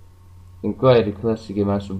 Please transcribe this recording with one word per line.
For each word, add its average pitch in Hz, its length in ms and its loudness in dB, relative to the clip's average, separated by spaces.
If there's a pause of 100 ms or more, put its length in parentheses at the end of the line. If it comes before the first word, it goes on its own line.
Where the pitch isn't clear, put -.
(680)
inquiry 113 520 2
klassiga 107 500 -2
mansub 101 300 -4